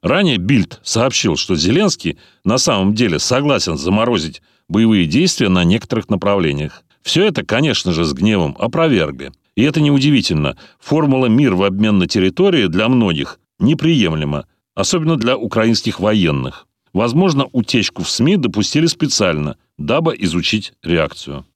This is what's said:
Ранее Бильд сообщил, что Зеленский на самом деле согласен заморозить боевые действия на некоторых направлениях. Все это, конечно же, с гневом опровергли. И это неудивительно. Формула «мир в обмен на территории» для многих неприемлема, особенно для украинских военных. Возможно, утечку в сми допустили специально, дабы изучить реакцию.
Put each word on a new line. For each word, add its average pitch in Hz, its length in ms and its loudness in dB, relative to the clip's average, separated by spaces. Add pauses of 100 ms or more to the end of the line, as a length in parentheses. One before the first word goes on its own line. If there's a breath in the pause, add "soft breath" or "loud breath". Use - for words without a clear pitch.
Ранее 147 340 2
Бильд 98 480 0
сообщил, 113 520 0
что 90 200 -2
Зеленский 107 640 0 (260 soft breath)
на 113 140 2
самом 104 360 0
деле 117 240 0
согласен 127 580 0
заморозить 90 640 -2 (260)
боевые 104 380 2
действия 120 420 0
на 90 160 2
некоторых 107 460 -2
направлениях. 85 720 -2 (200)
Все 185 220 0
это, 185 200 -2
конечно 120 480 -2
же, 82 120 0
с 76 80 -2
гневом 85 460 0
опровергли. 90 720 -2 (240)
И 104 60 2
это 151 180 2
неудивительно. 131 800 2 (200 loud breath)
Формула 139 480 0
«мир 117 280 4
в 92 80 0
обмен 101 360 2
на 90 80 2
территории» 110 600 2
для 95 220 0
многих 101 520 0 (180)
неприемлема, 90 840 0 (300)
особенно 160 420 -2
для 120 220 -2
украинских 110 600 -2
военных. 82 680 -2 (260)
Возможно, 139 600 0
утечку 110 500 -2
в - 80 -6
сми 156 260 2
допустили 135 500 0
специально, 85 720 -2 (220)
дабы 147 400 -2
изучить 90 640 -4
реакцию. 73 720 -4